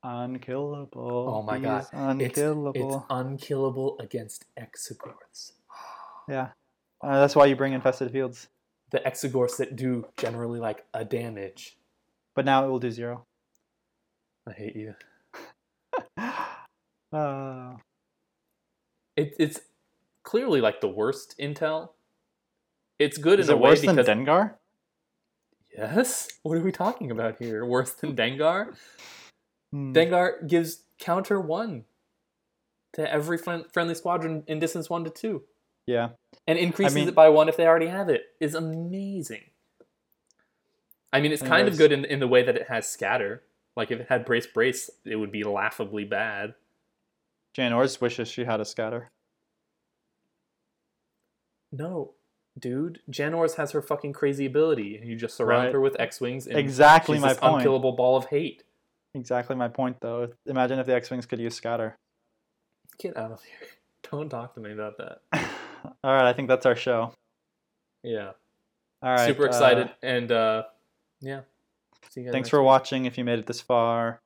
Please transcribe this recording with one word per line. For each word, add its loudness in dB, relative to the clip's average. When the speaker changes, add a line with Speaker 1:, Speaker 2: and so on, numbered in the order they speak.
Speaker 1:
Unkillable. -8
Speaker 2:
Oh -6
my -6
Speaker 1:
He -6
Speaker 2:
God. -2
Speaker 1:
is -12
Speaker 2:
It's, -20
it's -4
Speaker 1:
unkillable. -4
Speaker 2:
unkillable -4
against -12
Exegorths. -18
Speaker 1:
Yeah. -6
Uh, 2
that's 6
why 10
you 4
bring -2
Infested -2
Fields. -6
Speaker 2:
The 0
Exegorths -2
that -6
do -4
generally, -6
like, -8
a -6
damage. -10
Speaker 1:
But -2
now 4
it -2
will -2
do -4
zero. -10
Speaker 2:
I -16
hate -14
you. -14
Speaker 1:
<laughs> -8
Uh. -8
Speaker 2:
It, -2
it's 0
clearly, 0
like, 2
the -2
worst -4
intel. -4
It's 2
good 6
Speaker 1:
Is 2
Speaker 2:
in 8
a 2
Speaker 1:
it 4
Speaker 2:
way 10
Speaker 1:
worse 8
than 4
Speaker 2:
because 6
Speaker 1:
Dengar? 2
Speaker 2:
Yes? -2
What -2
are -2
we 0
talking -4
about -4
here? -6
Worse 0
than -8
Dengar? 0
Speaker 1:
Hmm. -8
Speaker 2:
Dengar 2
gives 0
counter -2
one -6
to -4
every -2
friend, -8
friendly 0
squadron -4
in -6
distance -4
one -4
to -8
two. -8
Speaker 1:
Yeah. 0
Speaker 2:
And 2
increases 0
Speaker 1:
I 2
mean 0
Speaker 2:
it -2
by 12
one 8
if 0
they 2
already 6
have -4
it. 2
Is -2
amazing. -8
I 4
mean, 2
it's -2
Speaker 1:
And -6
Speaker 2:
kind 6
of 0
Speaker 1:
there's 8
Speaker 2:
good 6
in, 0
in -2
the 0
way 6
that 2
it -4
has -4
scatter. -4
Like, -4
if -4
it -12
had 0
brace, 0
brace, -2
it -6
would -4
be -6
laughably -4
bad. -6
Speaker 1:
Jyn 0
Orz 2
wishes -2
she -8
had -2
a -6
scatter. -8
Speaker 2:
No, -8
dude. -6
Jyn -4
Orz 0
has -4
her -2
fucking -6
crazy -2
ability, 0
and -14
you -8
just -8
surround 2
Speaker 1:
Right. -2
Speaker 2:
her 2
with 0
X-Wings, -4
and -2
Speaker 1:
Exactly 8
Speaker 2:
she's 0
Speaker 1:
my 4
Speaker 2:
this 0
Speaker 1:
point. 4
Speaker 2:
unkillable 2
ball 4
of 0
hate. -4
Speaker 1:
Exactly -4
my -2
point, -4
though. -6
Imagine 0
if -2
the 2
X-Wings -2
could -6
use -6
scatter. -6
Speaker 2:
Get -10
out -10
of -18
here. -20
<laughs> -20
Don't -10
talk -12
to -18
me -14
about -10
that. -14
Speaker 1:
<laughs> -
All 4
right, 8
I 2
think -4
that's 4
our 6
show. -2
Speaker 2:
Yeah. -8
Speaker 1:
All -2
right, 4
Speaker 2:
Super 2
excited, 4
Speaker 1:
uh, -16
Speaker 2:
and, -2
uh, 2
yeah. -12
See -14
you -12
guys -6
Speaker 1:
thanks -2
Speaker 2:
next -10
Speaker 1:
for 6
Speaker 2:
week. 6
Speaker 1:
watching 4
if -6
you -4
made 0
it -12
this -8
far. 0